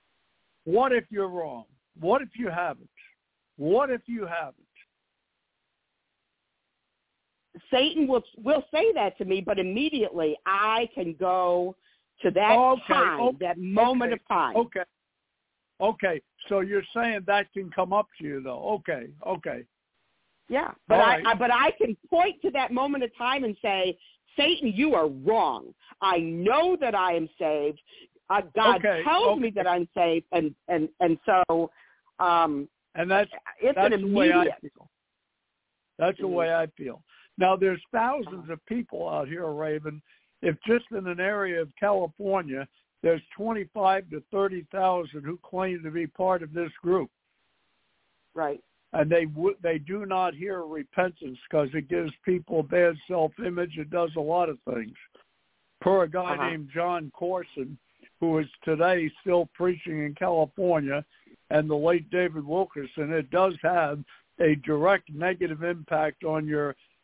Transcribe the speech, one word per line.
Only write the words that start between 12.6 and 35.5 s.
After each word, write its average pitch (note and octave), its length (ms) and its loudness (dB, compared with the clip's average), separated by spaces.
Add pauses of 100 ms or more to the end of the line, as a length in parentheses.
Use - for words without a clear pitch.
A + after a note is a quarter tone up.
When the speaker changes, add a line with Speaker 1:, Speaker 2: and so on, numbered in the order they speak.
Speaker 2:
time, G3 340 2
Speaker 1:
okay, B3+ 200 0
Speaker 2:
that F3 160 -4
moment A#3 560 2
Speaker 1:
okay, A3 80 -6
Speaker 2:
of - 60 -20
time. D#3+ 300 0
Speaker 1:
okay. A#3 260 -2 (960)
Okay, F#3+ 420 0 (280)
so G3 120 2
you're G3 220 0 (120)
saying A#3 320 -2
that G3+ 260 2
can F#3+ 160 -8
come F#3 240 -2
up G#3 140 2 (100)
to D#3+ 80 -14
you, C#3 160 -6
though. C#3+ 380 -4
Okay, C#3 280 -6 (180)
okay. D#3+ 380 -6 (840)
Speaker 2:
Yeah, C4 220 -2 (160)
but - 80 6
Speaker 1:
All G#3 100 6
Speaker 2:
I, - 20 6
Speaker 1:
right. A#3+ 200 2
Speaker 2:
I, A3+ 80 4
but A#3+ 160 0
I A#3+ 280 4
can A#3 160 0 (140)
point F4 320 2
to G4 100 -2
that B3+ 200 -2
moment C4+ 320 -2
of A#3 120 -6
time C4 280 -2
and G#3+ 180 -4
say, F#3+ 360 0 (380)
"Satan, C#4+ 400 2
you C4+ 200 4
are D#3+ 120 4
wrong. C#3 640 0 (280)
I F#3+ 160 2
know G3+ 640 2
that A#3 140 0
I F#3 180 2
am E3 240 -2
saved. D3+ 420 -2 (500)
Uh, G3+ 120 2 (140)
God G#3+ 220 6
Speaker 1:
Okay, F3 260 0
Speaker 2:
tells D#4+ 300 2
Speaker 1:
okay. C#4+ 80 0
Speaker 2:
me A#3 100 0
that G3 160 -2
I'm F3 280 0
saved," E3 360 2
and, D#3+ 240 -2 (120)
and, D#3 220 -2 (100)
and E3 280 2
so, E3+ 420 2 (500)
um, E3 480 2 (280)
Speaker 1:
And F3 160 -4
that's, G3+ 180 2 (320)
Speaker 2:
it's B3+ 140 2
Speaker 1:
that's G3 180 4
Speaker 2:
an F#3+ 80 0
Speaker 1:
the G3+ 160 0
way D#4+ 140 6
I - 100 6
Speaker 2:
immediate. - 200 0
Speaker 1:
feel. - 280 -20 (1080)